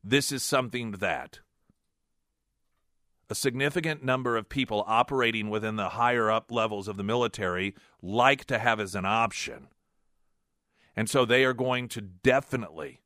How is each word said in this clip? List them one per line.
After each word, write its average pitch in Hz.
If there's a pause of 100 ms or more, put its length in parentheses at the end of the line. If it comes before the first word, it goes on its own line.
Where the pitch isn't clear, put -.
this 135
is 135
something 120
that 90 (1900)
a 107
significant 147
number 127
of 107
people 110
operating 113
within 107
the 98
higher 120
up 113
levels 107
of 104
the 98
military 101 (260)
like 120
to 120
have 113
as 98
an 95
option. 110 (1300)
And 107
so 131
they 123
are 131
going 123
to 117
definitely 92